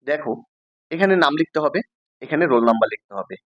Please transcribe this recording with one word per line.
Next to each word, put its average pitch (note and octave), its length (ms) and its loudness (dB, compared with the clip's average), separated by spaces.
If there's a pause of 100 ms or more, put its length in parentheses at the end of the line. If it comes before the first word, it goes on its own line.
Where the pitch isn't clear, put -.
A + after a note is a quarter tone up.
দেখো, C#3 420 -4 (460)
এখানে F#3+ 260 2
নাম D3+ 180 4
লিখতে D#3+ 260 0
হবে, D3+ 200 -2 (420)
এখানে D#3+ 240 0
রোল A#2+ 200 2
নাম্বার A2+ 220 0
লিখতে - 260 -12
হবে। F#2+ 220 -10 (100)